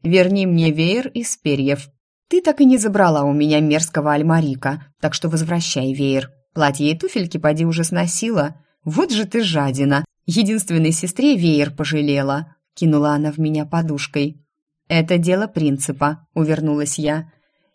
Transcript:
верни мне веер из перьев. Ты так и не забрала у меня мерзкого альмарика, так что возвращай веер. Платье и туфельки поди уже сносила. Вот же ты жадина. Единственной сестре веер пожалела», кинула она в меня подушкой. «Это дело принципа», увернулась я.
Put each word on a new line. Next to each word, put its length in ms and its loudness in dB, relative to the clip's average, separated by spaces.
верни 460 2
мне 240 2
веер 380 0
из 280 -8
перьев. 520 -2
Ты 140 2
так 200 2
и 40 8
не 120 6
забрала 460 2
у 100 2
меня 260 4
мерзкого 540 0
альмарика, 720 0
так 140 -2
что 160 -4
возвращай 640 -2
веер. 380 -2
Платье 380 0
и 60 -2
туфельки 400 -4
поди 280 0
уже 180 0
сносила. 720 -2
Вот 280 -2
же 140 -2
ты 180 -2
жадина. 600 0
Единственной 680 0
сестре 440 0
веер 360 2
пожалела», 840 -2
кинула 380 2
она 180 -2
в 80 -8
меня 260 -2
подушкой. 720 -4
«Это 300 0
дело 300 0
принципа», 840 -2
увернулась 640 -2
я. 340 -4